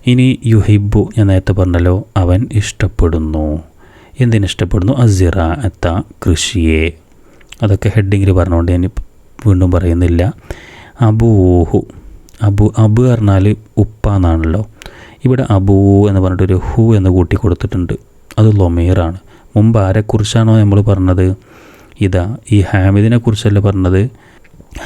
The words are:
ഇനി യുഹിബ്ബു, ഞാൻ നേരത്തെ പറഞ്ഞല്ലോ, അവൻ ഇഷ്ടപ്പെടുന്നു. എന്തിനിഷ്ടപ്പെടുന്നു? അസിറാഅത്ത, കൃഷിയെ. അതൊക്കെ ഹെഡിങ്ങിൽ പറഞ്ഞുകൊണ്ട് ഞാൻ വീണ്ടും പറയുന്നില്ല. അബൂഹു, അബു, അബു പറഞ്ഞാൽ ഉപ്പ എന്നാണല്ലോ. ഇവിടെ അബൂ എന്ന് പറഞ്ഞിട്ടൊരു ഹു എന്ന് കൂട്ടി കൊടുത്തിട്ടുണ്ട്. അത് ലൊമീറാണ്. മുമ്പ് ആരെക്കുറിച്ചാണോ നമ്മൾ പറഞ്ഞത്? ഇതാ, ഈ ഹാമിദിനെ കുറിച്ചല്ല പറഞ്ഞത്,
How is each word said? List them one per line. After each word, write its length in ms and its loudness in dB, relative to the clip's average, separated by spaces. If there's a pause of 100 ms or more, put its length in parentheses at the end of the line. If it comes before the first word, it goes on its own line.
(120)
ഇനി 160 2 (260)
യുഹിബ്ബു, 500 2 (140)
ഞാൻ 140 2
നേരത്തെ 280 0
പറഞ്ഞല്ലോ, 360 0 (260)
അവൻ 180 0 (220)
ഇഷ്ടപ്പെടുന്നു. 840 -4 (800)
എന്തിനിഷ്ടപ്പെടുന്നു? 800 -2
അസിറാഅത്ത, 840 0 (380)
കൃഷിയെ. 640 -2 (760)
അതൊക്കെ 320 0
ഹെഡിങ്ങിൽ 440 0
പറഞ്ഞുകൊണ്ട് 360 0
ഞാൻ 100 0 (540)
വീണ്ടും 360 2
പറയുന്നില്ല. 460 0 (880)
അബൂഹു, 720 2 (640)
അബു, 200 2 (180)
അബു 240 2
പറഞ്ഞാൽ 380 2 (360)
ഉപ്പ 220 -6 (120)
എന്നാണല്ലോ. 460 0 (640)
ഇവിടെ 180 2 (120)
അബൂ 200 2 (320)
എന്ന് 160 0
പറഞ്ഞിട്ടൊരു 420 0
ഹു 180 0 (140)
എന്ന് 120 0
കൂട്ടി 320 0
കൊടുത്തിട്ടുണ്ട്. 520 -4 (460)
അത് 100 4 (100)
ലൊമീറാണ്. 580 0 (380)
മുമ്പ് 240 2
ആരെക്കുറിച്ചാണോ 800 0
നമ്മൾ 200 2 (100)
പറഞ്ഞത്? 360 0 (800)
ഇതാ, 180 -2 (320)
ഈ 20 4 (120)
ഹാമിദിനെ 480 2
കുറിച്ചല്ല 500 -2
പറഞ്ഞത്, 340 0 (840)